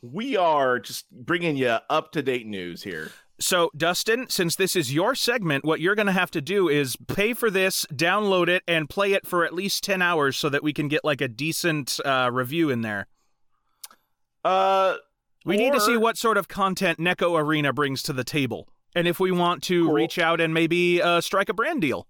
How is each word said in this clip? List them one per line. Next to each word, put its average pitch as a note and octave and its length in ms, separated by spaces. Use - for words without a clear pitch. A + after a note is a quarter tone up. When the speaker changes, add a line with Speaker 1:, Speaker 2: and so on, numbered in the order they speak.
Speaker 1:
we G#3 360
are D3 420
just - 320
bringing E3 460
you B2 200
up-to-date C3 560
news F2+ 380
here. D#2+ 260
Speaker 2:
So, F3 360
Dustin, F3+ 520
since E3+ 260
this F#3 220
is C#3 180
your G#3 220
segment, F3 480
what D#3 160
you're F#3+ 160
gonna G#3 160
have F3+ 200
to E3 80
do F3+ 280
is C#3+ 280
pay G#3+ 260
for A3+ 160
this, F#3+ 420
download F3+ 560
it, F3+ 200
and D#3+ 200
play G3 260
it F#3+ 120
for F3 180
at D#3 80
least F#3+ 300
ten F#3+ 180
hours D#3+ 360
so D#3+ 120
that C#3 140
we D3+ 100
can D3+ 140
get, D3 180
like, D3 160
a C#3+ 80
decent, D3+ 760
uh, C3 280
review C#3 380
in A#2+ 120
there. G#2 260
Speaker 1:
Uh, F#3+ 500
Speaker 2:
We G3 120
need B3+ 160
to C4+ 80
see A3 160
Speaker 1:
or A3 40
Speaker 2:
what A3+ 180
sort A3 180
of G3 120
content F#3+ 500
Neko F3 420
Arena D3+ 320
brings C3+ 320
to - 80
the B2+ 120
table, B2 440
and E3+ 140
if E3+ 100
we F#3 140
want F3 320
to F3 220
Speaker 1:
Cool. D#3 80
Speaker 2:
reach D#3 240
out E3 220
and E3 140
maybe, F3 480
uh, F3 180
strike G3 280
a G#3 60
brand C4+ 260
deal. A2+ 300